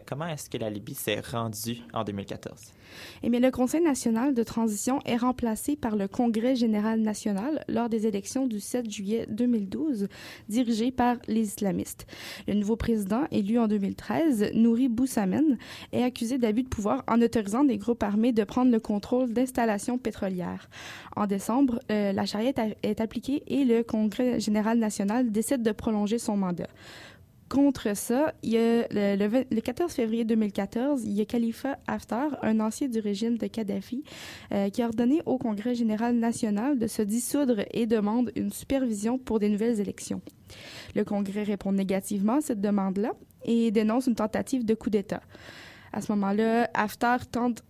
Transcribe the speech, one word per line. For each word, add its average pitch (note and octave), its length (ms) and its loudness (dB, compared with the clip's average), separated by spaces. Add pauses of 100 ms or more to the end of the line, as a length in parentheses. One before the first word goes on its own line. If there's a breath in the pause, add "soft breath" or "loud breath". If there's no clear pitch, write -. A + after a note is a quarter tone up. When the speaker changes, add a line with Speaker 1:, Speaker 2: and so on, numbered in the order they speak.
Speaker 1:
comment C#3+ 220 -6
est-ce D#3 240 -8
que - 80 -6
la A2 140 -4
Libye G#2+ 240 -8
s'est - 260 -2
rendue A2+ 560 -4 (160)
en A2+ 100 -2
deux G2+ 100 -6
mille G2 120 -6
quatorze ? - 480 -12 (480 loud breath)
Speaker 2:
Eh - 80 -2
bien, A#3+ 100 2
le B3+ 120 4
Conseil B3+ 320 0
national B3+ 500 2
de A#3 100 2
transition A3+ 600 -2
est A#3+ 120 0
remplacé A#3+ 580 -2
par A#3 200 -2
le G3 120 0
Congrès A#3 480 2
général A3 460 2
national G#3+ 640 -2
lors A#3 220 0
des A3 180 0
élections A3 400 -2
du G#3+ 140 -4
sept A#3+ 280 -4
juillet G#3 400 -4
deux G#3+ 160 0
mille A3 240 2
douze, A3 380 -2 (420 loud breath)
dirigé A3+ 420 2
par B3 260 2 (100)
les A3 140 2
islamistes. G3 640 -4 (400 loud breath)
Le G3+ 80 2
nouveau G#3 220 2
président, A3 520 0
élu A3 300 2
en A3+ 80 4
deux G#3 100 2
mille G3 180 -2
treize, B3 580 2
Nouri A#3 340 6
Boussamen, A#3 680 2 (340 loud breath)
est A3+ 100 0
accusé B3 360 -2
d'abus A#3 260 2
de B3+ 60 -10
pouvoir A3+ 400 -2
en A#3 120 4
autorisant A#3 440 2
des A#3+ 120 4
groupes A3+ 260 -2
armés A3 280 2
de G#3+ 140 2
prendre B3+ 260 4
le A3+ 80 6
contrôle A#3 540 0
d'installations A#3+ 640 0
pétrolières. F#3+ 720 -4 (480 loud breath)
En G#3 100 2
décembre, A3+ 540 2 (100)
euh, G#3 220 2
la G3+ 120 0
charia G#3+ 240 0
est C#4 100 -2
a-, A3 240 -2
est G3+ 180 0
appliquée A#3 460 -4
et C#4 180 2
le A#3 180 4
Congrès A#3 560 0
général G#3+ 400 2
national A3 500 2
décide A3 320 0
de A3 120 2
prolonger G#3 460 0
son G#3 180 -2
mandat. F3+ 320 -2 (800 loud breath)
Contre C4 460 4
ça, B3+ 380 0 (100)
il A3 80 0
y A3+ 60 4
a A#3 340 4
le, G3+ 240 2
le G3 120 2
vingt, B3+ 220 2
le A3 120 0
quatorze D#4 320 -2
février A3+ 320 0
deux A3+ 100 2
mille G#3+ 160 2
quatorze, A#3 540 -2
il G#3 80 -2
y G3+ 80 2
a G#3+ 40 0
Khalifa A#3 520 -2 (100)
Haftar, A3+ 540 -4
un A3 180 2
ancien A3 300 -2
du A3+ 100 -2
régime G#3+ 380 -2
de G#3+ 100 -4
Kadhafi, G3 560 -4 (480 loud breath)
euh, G3+ 180 0
qui G3+ 120 -2
a A#3 40 2
ordonné A#3+ 400 2
au B3+ 120 0
Congrès A#3+ 360 -2
général A#3 420 0
national A#3 600 0
de A3+ 100 0
se - 140 -2
dissoudre A#3+ 600 0 (100)
et A#3 140 0
demande A3 500 2
une G3+ 160 -2
supervision A#3 640 -2
pour A3+ 220 0
des G#3 80 2
nouvelles G#3+ 320 2
élections. F#3+ 420 -6 (720 loud breath)
Le G#3 120 0
Congrès G3+ 380 -4
répond G3+ 280 -2
négativement G3 640 0
à D4+ 60 4
cette A#3+ 180 -2
demande-là G3+ 540 0 (320)
et A3+ 260 4
dénonce A3 360 2
une A#3 80 2
tentative G#3+ 500 -2
de G#3+ 80 4
coup - 160 -4
d'État. G3 320 -2 (720 loud breath)
À G#3 80 -4
ce G#3 100 -2
moment-là, G#3+ 600 2
Haftar A#3+ 540 0
tente A#3+ 420 -2